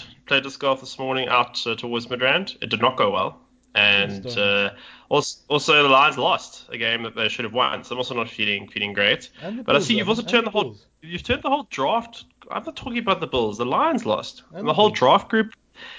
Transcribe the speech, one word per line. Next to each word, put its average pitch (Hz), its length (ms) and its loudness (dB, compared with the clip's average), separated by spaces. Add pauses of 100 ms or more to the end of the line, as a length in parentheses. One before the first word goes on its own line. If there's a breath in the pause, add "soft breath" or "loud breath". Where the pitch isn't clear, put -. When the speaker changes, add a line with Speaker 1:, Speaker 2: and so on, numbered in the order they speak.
(260)
Speaker 1:
Played 139 160 2
disc 135 160 -12
golf 135 220 0
this - 180 -14
morning 131 300 -2
out, 120 380 0
uh, 117 100 -2
towards 117 320 -4
Midrand. 131 520 0
It - 80 -6
did 110 120 -2
not 127 160 2
go 104 160 2
well, 92 260 -2 (360)
and, 101 500 2
Speaker 2:
Yes, 117 100 -10
don't. 104 100 0
Speaker 1:
uh, 101 260 2 (380 loud breath)
also, 143 300 0 (100)
also 147 360 4
the 139 40 6
Lions 139 300 6
lost - 520 -2
a - 60 -10
game 117 280 -2
that 110 100 -10
they 110 140 -2
should 117 160 -6
have 110 100 -8
won. 123 300 0
So 123 100 -10
I'm 123 40 -4
also 127 180 -6
not 117 120 -4
feeling, 104 380 -2
feeling 101 260 -6
great. 101 380 -6 (100)
Speaker 2:
And 208 200 -10
the - 20 -14
Speaker 1:
But - 140 2
I - 20 2
Speaker 2:
Bulls 139 80 0
Speaker 1:
see 220 100 0
you've 202 120 -2
Speaker 2:
won, 220 80 0
Speaker 1:
also 233 60 -4
Speaker 2:
and - 60 -12
Speaker 1:
turned 233 180 0
Speaker 2:
the 214 40 -6
Speaker 1:
the - 20 -6
whole, 208 120 0
Speaker 2:
Bulls. 110 220 -12 (160)
Speaker 1:
you've 170 200 -12
turned - 220 -4
the - 60 -4
whole 277 200 -2
draft. 202 540 -4 (260)
I'm 214 140 -8
not 320 100 -10
talking 240 240 -8
about 190 220 0
the 165 80 -4
Bulls. 110 300 0
The 120 80 -2
Lions 233 400 0
lost. - 420 -2
Speaker 2:
And 165 120 -14
Speaker 1:
And 214 60 -8
Speaker 2:
the 151 40 2
Speaker 1:
the 156 40 -2
whole 208 140 6
Speaker 2:
Bulls. - 100 -2
Speaker 1:
draft 151 300 6
group, 220 240 2 (460 loud breath)